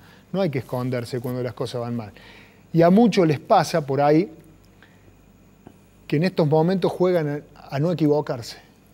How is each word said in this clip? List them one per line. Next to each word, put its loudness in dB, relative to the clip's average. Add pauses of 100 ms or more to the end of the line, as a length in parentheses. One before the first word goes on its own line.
(300)
no -4
hay 0
que -4
esconderse -6
cuando -8
las -8
cosas -8
van -8
mal. -12 (600)
Y 4
a 6
muchos 4
les 0
pasa 0
por -4
ahí 4 (1800)
que -2
en 0
estos 0
momentos 2
juegan 0
a, -12
a -2
no 0
equivocarse. -2 (360)